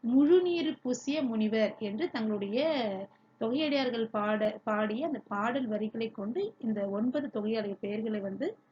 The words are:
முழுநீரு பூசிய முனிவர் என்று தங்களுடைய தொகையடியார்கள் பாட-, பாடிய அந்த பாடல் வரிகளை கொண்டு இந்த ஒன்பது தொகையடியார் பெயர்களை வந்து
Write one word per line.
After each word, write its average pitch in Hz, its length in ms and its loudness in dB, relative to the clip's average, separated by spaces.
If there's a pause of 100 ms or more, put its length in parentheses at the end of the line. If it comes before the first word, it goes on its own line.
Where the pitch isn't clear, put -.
முழுநீரு 320 760 6
பூசிய 269 400 -2
முனிவர் 220 560 2
என்று 220 320 -4
தங்களுடைய 214 480 -2 (800)
தொகையடியார்கள் 247 720 0
பாட-, 214 540 0
பாடிய 214 420 0
அந்த 269 220 -2
பாடல் 240 380 -2
வரிகளை 220 440 -2
கொண்டு 247 480 -4
இந்த 208 300 -2
ஒன்பது 247 440 -2
தொகையடியார் 208 480 -2
பெயர்களை 214 400 -4
வந்து 196 360 -4 (160)